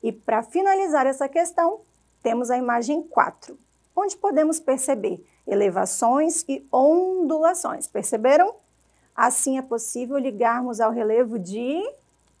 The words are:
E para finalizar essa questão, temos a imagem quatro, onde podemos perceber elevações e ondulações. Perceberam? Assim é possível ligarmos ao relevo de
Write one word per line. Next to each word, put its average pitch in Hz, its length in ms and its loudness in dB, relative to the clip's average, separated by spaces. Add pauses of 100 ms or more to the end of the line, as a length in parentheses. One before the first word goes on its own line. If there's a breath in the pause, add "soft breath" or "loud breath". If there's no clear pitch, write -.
E 226 80 -2
para 226 320 -2
finalizar 359 640 2
essa 269 200 -2
questão, 339 540 0 (400)
temos 233 300 -2
a 247 60 0
imagem 240 440 -2
quatro, - 560 -2 (420)
onde 392 160 -2
podemos 311 440 0
perceber 262 680 -2 (220 soft breath)
elevações 214 1000 0
e 269 240 -6
ondulações. 330 1160 2
Perceberam? 269 680 2 (640)
Assim 254 420 2
é 262 60 -6
possível 247 560 -4
ligarmos 240 600 -2
ao 226 120 2
relevo 226 480 0
de 233 440 -4 (580)